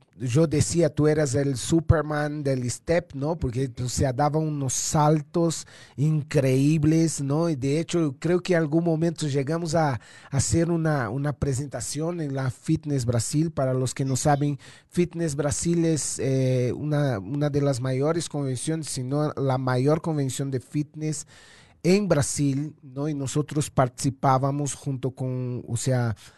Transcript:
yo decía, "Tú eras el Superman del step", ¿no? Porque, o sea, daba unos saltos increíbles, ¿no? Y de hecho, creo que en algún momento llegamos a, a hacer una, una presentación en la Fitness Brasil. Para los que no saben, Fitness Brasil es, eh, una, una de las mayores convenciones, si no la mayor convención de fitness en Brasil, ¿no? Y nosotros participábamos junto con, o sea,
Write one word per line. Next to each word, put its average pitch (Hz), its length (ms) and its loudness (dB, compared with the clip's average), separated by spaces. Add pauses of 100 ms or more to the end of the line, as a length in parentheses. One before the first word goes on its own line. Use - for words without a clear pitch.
(200)
yo 131 260 2
decía, 156 420 2
"Tú 147 200 2
eras 151 260 2
el 139 220 0
Superman 151 880 2
del 131 260 0
step", 170 440 -2
¿no? 147 220 -2
Porque, 131 320 -2 (140)
o 127 60 -4
sea, 135 240 0
daba 147 260 2
unos 147 340 -2
saltos 156 920 2 (300)
increíbles, 151 1200 2
¿no? 151 300 0
Y 151 60 -2
de 139 240 0
hecho, 160 400 0
creo 175 200 2
que 180 120 -2
en 165 80 4
algún 160 240 2
momento 160 420 0
llegamos 151 480 -2
a, 156 200 2
a 113 60 -6 (300)
hacer 165 400 2
una, 151 400 0
una 139 220 -2
presentación 143 880 -4
en 139 160 -4
la 131 160 -2
Fitness 147 520 -2
Brasil. 123 460 0
Para 131 240 0
los 127 200 -2
que 139 100 -2
no 135 100 0
saben, 143 460 0 (300)
Fitness 170 440 -2
Brasil 165 500 0
es, 160 360 0
eh, 127 560 2
una, 143 420 0
una 143 320 -2
de 143 120 0
las 139 180 0
mayores 135 480 -2
convenciones, 143 580 -4
si - 160 -6
no 143 340 -2
la 131 220 0
mayor 131 440 2
convención 139 500 -2
de 127 80 -2
fitness 151 680 -6 (560)
en 196 260 4
Brasil, 147 720 0
¿no? 139 280 -8
Y 151 60 -4
nosotros 143 560 -4
participábamos 139 1040 0
junto 131 380 -6
con, 127 540 -6
o 117 100 -4
sea, 120 400 0 (220)